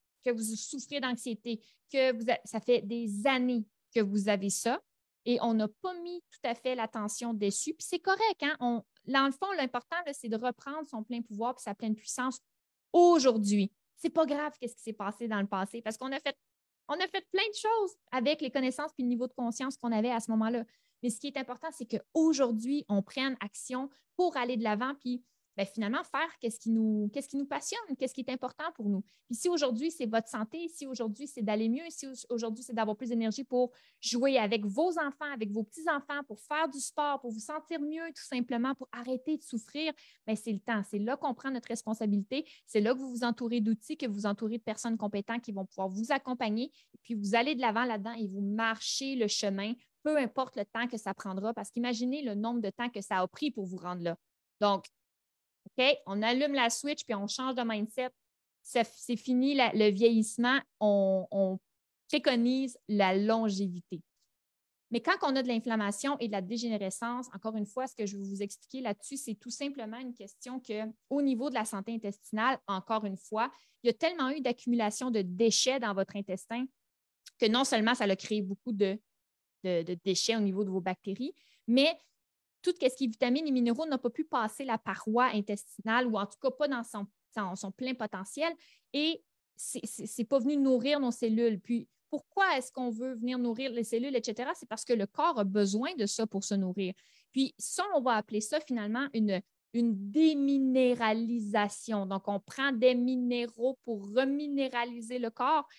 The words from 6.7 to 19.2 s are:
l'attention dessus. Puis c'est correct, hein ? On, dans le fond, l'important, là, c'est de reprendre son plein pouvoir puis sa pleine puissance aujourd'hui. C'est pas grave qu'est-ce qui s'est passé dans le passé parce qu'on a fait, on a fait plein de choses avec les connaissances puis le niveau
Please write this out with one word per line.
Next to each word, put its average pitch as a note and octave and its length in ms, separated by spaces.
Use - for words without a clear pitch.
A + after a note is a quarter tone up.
l'attention A3+ 580
dessus. G#3 420
Puis - 140
c'est F4+ 100
correct, G4+ 440
hein ? D4 180
On, A#3+ 220
dans C4+ 200
le C#4 60
fond, F#4+ 240
l'important, C4 400
là, C#4+ 60
c'est B3 160
de A3 80
reprendre C#4 520
son A3 140
plein A#3+ 200
pouvoir A#3 320
puis - 80
sa G3+ 120
pleine G#3+ 200
puissance B3+ 460
aujourd'hui. A#3 800
C'est - 140
pas D#4+ 160
grave D4 340
qu'est-ce A#3 160
qui - 60
s'est A3 100
passé G#3+ 360
dans G#3 120
le G3+ 60
passé G3+ 360
parce A3 140
qu'on C4 160
a C4+ 80
fait, C#4 160
on D4 60
a F#4 140
fait F#4+ 220
plein G4 180
de G#4 60
choses G#4+ 400
avec C4 280
les C#4 100
connaissances C4+ 420
puis C4 100
le A#3+ 60
niveau A#3+ 180